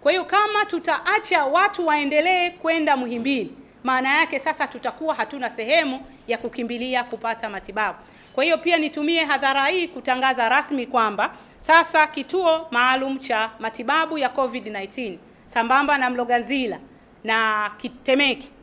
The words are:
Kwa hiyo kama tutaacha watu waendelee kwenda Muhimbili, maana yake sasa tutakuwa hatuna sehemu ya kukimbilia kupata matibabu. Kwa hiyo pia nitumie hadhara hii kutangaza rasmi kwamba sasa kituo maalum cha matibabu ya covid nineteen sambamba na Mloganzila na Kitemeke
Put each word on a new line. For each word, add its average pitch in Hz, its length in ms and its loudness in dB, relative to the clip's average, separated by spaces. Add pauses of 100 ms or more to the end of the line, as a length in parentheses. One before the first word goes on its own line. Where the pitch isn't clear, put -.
Kwa 285 100 4
hiyo 359 120 2
kama 415 420 2
tutaacha 349 760 0
watu 359 420 2
waendelee 311 640 2
kwenda 320 460 0
Muhimbili, 247 560 -4 (320)
maana 262 340 2
yake 311 200 0
sasa 302 280 -2
tutakuwa 302 480 -4
hatuna 240 360 -4
sehemu 269 500 0 (280)
ya 226 100 -2
kukimbilia 240 680 -4
kupata 226 460 -6
matibabu. 196 480 -4 (360)
Kwa 262 100 2
hiyo 320 140 2
pia 339 180 2
nitumie 311 480 0
hadhara 269 420 2
hii 349 220 0
kutangaza 254 600 0
rasmi 269 380 0
kwamba 220 480 0 (260)
sasa 320 460 4
kituo 320 640 -2
maalum 262 480 2
cha 220 400 -2
matibabu 294 600 -2
ya 262 100 0
covid 247 380 -2
nineteen 202 520 -8 (360)
sambamba 277 440 4
na 254 120 0
Mloganzila 240 680 -2 (460)
na 220 540 0
Kitemeke 269 680 0 (140)